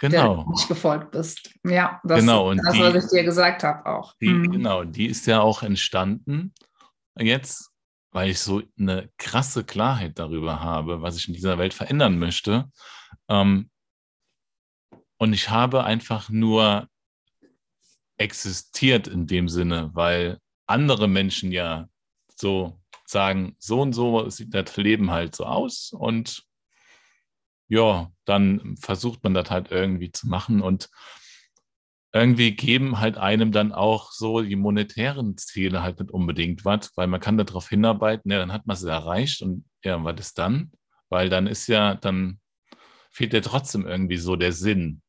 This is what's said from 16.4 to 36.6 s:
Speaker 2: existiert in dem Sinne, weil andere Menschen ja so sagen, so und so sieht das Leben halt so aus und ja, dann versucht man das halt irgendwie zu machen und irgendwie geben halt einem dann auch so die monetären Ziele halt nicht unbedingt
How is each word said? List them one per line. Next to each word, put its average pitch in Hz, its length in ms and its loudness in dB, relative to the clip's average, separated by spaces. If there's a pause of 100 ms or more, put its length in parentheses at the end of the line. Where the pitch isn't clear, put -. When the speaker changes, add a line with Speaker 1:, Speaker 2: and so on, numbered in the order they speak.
Speaker 2:
existiert 107 880 0
in 87 200 -4
dem 90 200 0
Sinne, 85 460 -2
weil 87 460 0 (280)
andere 117 400 2
Menschen 95 460 0
ja 82 340 -4 (480)
so 92 440 -4 (300)
sagen, 98 500 0
so 117 220 -2
und 135 120 0
so 117 360 0
sieht 113 240 -14
das 95 240 -4
Leben 104 340 2
halt 85 240 -4
so - 100 -8
aus - 480 -4
und 113 500 -6 (1200)
ja, 104 440 2 (140)
dann 101 520 2
versucht 113 460 -6
man 95 100 2
das 90 160 0
halt 92 220 -4
irgendwie 92 400 -2
zu - 160 -8
machen 98 340 0
und 95 280 -2 (1200)
irgendwie 117 440 4
geben 123 440 0
halt 110 180 0
einem 107 340 2
dann 104 200 2
auch 107 400 0
so 113 300 -2
die 101 140 -4
monetären 104 840 -2
Ziele 92 460 -4
halt 90 160 -6
nicht 98 120 -10
unbedingt 85 540 -2